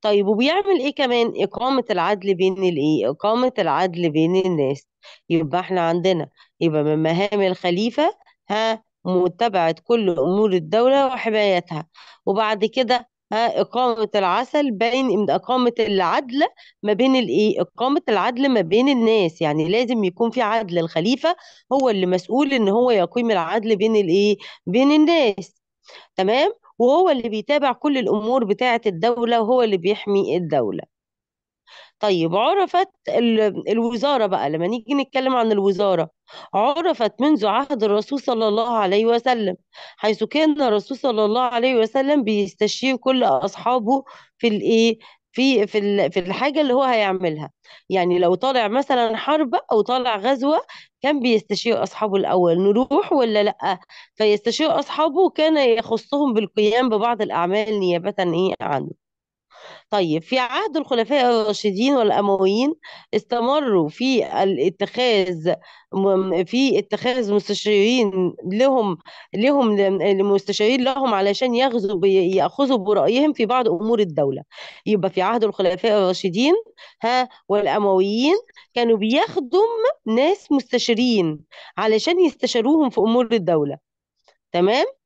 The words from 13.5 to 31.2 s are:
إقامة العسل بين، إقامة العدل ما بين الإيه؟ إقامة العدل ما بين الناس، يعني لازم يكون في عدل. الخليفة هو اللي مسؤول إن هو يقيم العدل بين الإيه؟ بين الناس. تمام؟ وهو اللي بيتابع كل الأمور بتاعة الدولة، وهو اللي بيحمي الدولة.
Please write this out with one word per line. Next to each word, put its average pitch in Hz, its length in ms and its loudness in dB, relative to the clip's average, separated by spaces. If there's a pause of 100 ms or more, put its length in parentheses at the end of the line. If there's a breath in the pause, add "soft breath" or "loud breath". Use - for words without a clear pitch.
إقامة 226 540 -2
العسل 233 560 0
بين، 226 580 0
إقامة 240 500 0
العدل 220 640 0 (400 loud breath)
ما 208 100 0
بين 262 220 2
الإيه؟ 214 460 0
إقامة 262 480 -2
العدل 240 400 0
ما 233 120 2
بين 208 280 2
الناس، 220 520 2
يعني 156 280 0
لازم 226 340 0
يكون 196 280 -2
في 254 100 -4
عدل. 208 380 -2
الخليفة 208 560 -2 (380 loud breath)
هو 262 160 2
اللي 190 160 0
مسؤول 214 480 0
إن 220 160 2
هو 240 220 2
يقيم 226 400 0
العدل 202 440 0
بين 220 200 0
الإيه؟ 202 420 2 (280 loud breath)
بين 247 260 2
الناس. 302 680 2 (540 loud breath)
تمام؟ 247 380 0 (260 soft breath)
وهو 302 300 4
اللي 240 200 0
بيتابع 254 420 -2
كل 277 260 -2
الأمور 233 460 0
بتاعة 233 420 0
الدولة، 233 560 0
وهو 247 220 2
اللي 214 140 0
بيحمي 196 600 -2
الدولة. 139 460 -2 (1160 loud breath)